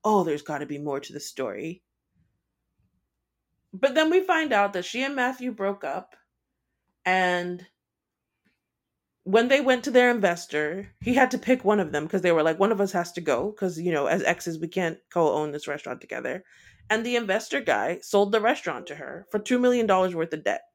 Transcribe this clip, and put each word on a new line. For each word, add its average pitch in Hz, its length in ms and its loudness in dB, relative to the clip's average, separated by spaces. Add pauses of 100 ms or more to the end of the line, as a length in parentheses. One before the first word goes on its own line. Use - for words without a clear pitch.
"Oh, 214 200 4
there's 147 180 -2
gotta 147 240 -6
be 143 140 -10
more 143 200 -4
to - 140 -14
the 147 60 -12
story." 131 640 -8 (1900)
But 247 220 2
then 311 160 4
we 359 120 6
find 320 300 0
out 202 220 2
that 180 120 -4
she 247 180 -6
and 277 120 -4
Matthew 254 360 -2
broke 196 320 -4
up, 151 320 -8 (880)
and 180 640 0 (1600)
when 226 260 4
they 277 120 6
went 254 220 2
to 285 80 -4
their 247 180 6
investor, 175 920 -2
he 247 140 -2
had 254 180 4
to 254 60 -2
pick 254 260 0
one 208 160 4
of 165 120 -2
them 147 160 -4
'cause 185 160 -2
they 175 80 4
were 165 120 4
like, 160 140 2
"One 202 140 4
of 202 100 0
us 196 120 0
has 170 200 -4
to 175 80 -10
go 156 300 -2
'cause, 180 280 -6
you 175 120 -2
know, 147 160 0
as 180 160 0
exes, 170 340 -2
we 165 100 -6
can't 165 300 -4 (140)
co-own 151 400 2
this 147 160 -10
restaurant 143 340 -10
together." - 420 -8 (460)
And 220 160 0
the 247 100 -2
investor 226 460 -2
guy 131 400 0
sold 202 320 2
the 220 80 4
restaurant 190 460 -2
to 147 80 -12
her 151 360 -14
for 214 80 -2
two 247 200 0
million 247 260 4
dollars 185 280 4
worth 165 200 -4
of 156 100 -10
debt. 101 200 -2 (120)